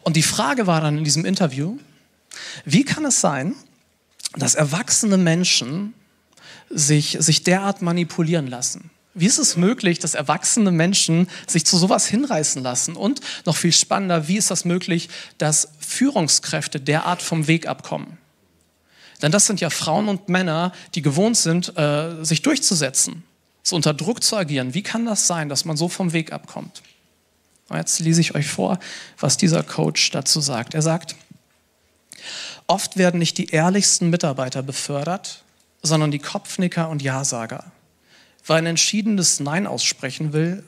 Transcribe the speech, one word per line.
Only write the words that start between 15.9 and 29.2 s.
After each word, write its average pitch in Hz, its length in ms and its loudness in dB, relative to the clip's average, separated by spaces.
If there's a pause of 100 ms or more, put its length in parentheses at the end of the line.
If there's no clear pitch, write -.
derart 156 440 0
vom 160 240 -2
Weg 165 200 2
abkommen? 151 520 -8 (1040)
Denn 151 80 2
das 202 160 4
sind 196 120 0
ja 165 120 -2
Frauen 170 360 0
und 196 220 -4
Männer, 175 420 0 (220)
die 165 80 -4
gewohnt 175 340 2
sind, 170 400 0
äh, 156 480 0
sich 160 200 0
durchzusetzen, 170 800 0 (400)
so - 120 -2
unter 151 200 2
Druck 165 280 -4
zu - 140 0
agieren. 139 380 -2
Wie 202 80 -4
kann 233 240 -4
das 214 180 0
sein, 160 240 -2
dass 139 160 -2
man 160 100 -4
so 165 140 0
vom 175 240 -2
Weg 165 180 -2
abkommt? - 520 -14 (840)
Und - 100 -6
jetzt - 220 -2
lese 165 220 4
ich - 140 0
euch 147 120 0
vor, 185 320 -2 (380)
was - 200 0